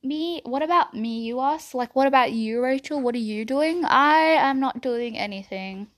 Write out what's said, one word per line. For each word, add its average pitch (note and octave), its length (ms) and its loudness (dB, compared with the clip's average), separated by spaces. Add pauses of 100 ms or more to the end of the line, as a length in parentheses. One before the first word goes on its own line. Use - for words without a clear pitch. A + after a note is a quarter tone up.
me, D#4 420 -4
what C4 180 -4
about F4 320 0
me, A3+ 280 -6
you A#3 180 -4
ask? C#4+ 340 -4
Like, B3 220 -4
what C4+ 100 6
about C4 260 4
you, A3+ 300 -2
Rachel? C4+ 380 -2
What A#3+ 140 0
are B3 40 -2
you G#3+ 260 -4
doing? D4+ 400 0
I D4 320 6 (220)
am C4+ 220 2
not B3+ 220 -2
doing A#3+ 340 -4
anything. G3 800 -8